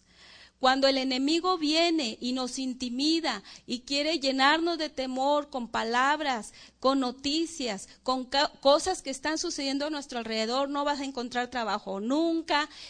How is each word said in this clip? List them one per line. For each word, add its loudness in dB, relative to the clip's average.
Cuando 6
el 4
enemigo 2
viene 2
y -2
nos -4
intimida -2
y -6
quiere -2
llenarnos 2
de -4
temor 0
con -6
palabras, 0
con 2
noticias, -4
con -2
ca-, 0
cosas 4
que -8
están -4
sucediendo -4
a -4
nuestro -8
alrededor, -2
no -2
vas 0
a -4
encontrar -4
trabajo -4
nunca, 0